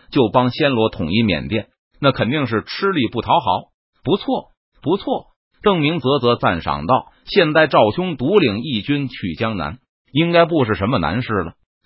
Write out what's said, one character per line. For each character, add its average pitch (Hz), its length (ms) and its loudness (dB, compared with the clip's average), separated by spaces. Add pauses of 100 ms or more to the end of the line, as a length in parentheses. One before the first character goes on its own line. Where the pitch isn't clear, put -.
(120)
就 120 200 2
帮 127 200 2
暹 151 180 0
罗 110 200 2
统 80 220 -6
一 113 120 2
缅 76 240 0
甸， 104 220 -6 (300)
那 139 120 2
肯 107 180 0
定 147 160 -2
是 107 180 -2
吃 - 280 -4
力 139 200 0
不 113 120 -4
讨 107 160 0
好。 104 300 -4 (320)
不 160 140 0
错， - 360 -4 (300)
不 170 140 -2
错， 208 300 -6 (360)
邓 185 200 2
明 156 180 0
啧 135 200 0
啧 120 180 2
赞 95 240 0
赏 73 260 -4
道 120 240 0 (160)
：“现 156 260 2
在 156 140 4
赵 135 240 4
兄 180 240 -4
独 160 240 2
领 113 240 0
义 123 180 -4
军 143 280 -2
去 90 240 -8
江 113 240 -4
南， 76 220 -6 (340)
应 165 180 2
该 170 140 6
不 160 180 2
是 110 100 0
什 98 140 -2
么 120 120 0
难 87 220 -2
事 117 120 -6
了。 87 200 -2 (320)